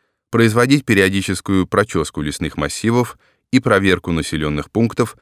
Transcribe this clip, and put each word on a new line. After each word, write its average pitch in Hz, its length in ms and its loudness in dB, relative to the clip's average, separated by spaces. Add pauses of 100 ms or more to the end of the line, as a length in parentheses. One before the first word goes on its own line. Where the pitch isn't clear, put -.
(300)
производить 120 560 2
периодическую 95 840 2
прочёску 90 540 -2
лесных 76 360 -6
массивов 113 600 -2 (340)
и 127 80 -12
проверку 98 520 0
населённых 76 580 -4
пунктов 117 520 -2